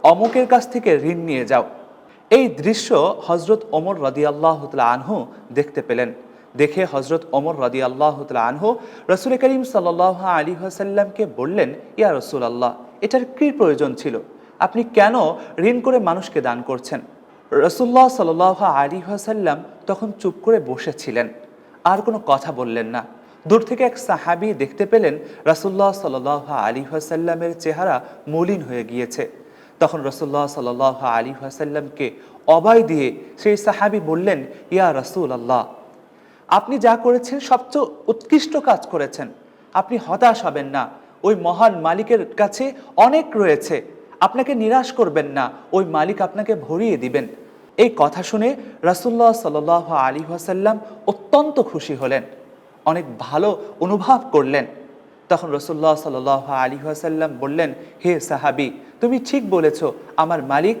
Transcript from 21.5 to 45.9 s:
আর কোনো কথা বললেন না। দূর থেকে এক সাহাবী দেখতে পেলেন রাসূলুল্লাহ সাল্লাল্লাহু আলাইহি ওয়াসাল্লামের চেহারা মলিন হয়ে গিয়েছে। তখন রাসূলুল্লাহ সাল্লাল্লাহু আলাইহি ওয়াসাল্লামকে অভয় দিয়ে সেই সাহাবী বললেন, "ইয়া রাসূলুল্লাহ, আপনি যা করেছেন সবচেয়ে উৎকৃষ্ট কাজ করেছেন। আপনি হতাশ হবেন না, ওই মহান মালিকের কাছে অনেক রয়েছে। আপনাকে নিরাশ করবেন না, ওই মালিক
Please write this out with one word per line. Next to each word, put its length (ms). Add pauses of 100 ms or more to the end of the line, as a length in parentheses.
আর 180
কোনো 240
কথা 260
বললেন 340
না। 180 (440)
দূর 140
থেকে 220
এক 140
সাহাবী 540
দেখতে 340
পেলেন 320 (260)
রাসূলুল্লাহ 480
সাল্লাল্লাহু 600
আলাইহি 380
ওয়াসাল্লামের 680
চেহারা 460 (240)
মলিন 340
হয়ে 220
গিয়েছে। 600 (360)
তখন 220
রাসূলুল্লাহ 440
সাল্লাল্লাহু 600
আলাইহি 340
ওয়াসাল্লামকে 720 (360)
অভয় 360
দিয়ে 300 (260)
সেই 180
সাহাবী 440
বললেন, 440 (260)
"ইয়া 240
রাসূলুল্লাহ, 720 (840)
আপনি 300
যা 180
করেছেন 440
সবচেয়ে 440 (220)
উৎকৃষ্ট 500
কাজ 300
করেছেন। 420 (460)
আপনি 320
হতাশ 380
হবেন 220
না, 220 (340)
ওই 120
মহান 460
মালিকের 540
কাছে 380 (240)
অনেক 380
রয়েছে। 480 (380)
আপনাকে 340
নিরাশ 380
করবেন 340
না, 240 (220)
ওই 120
মালিক 380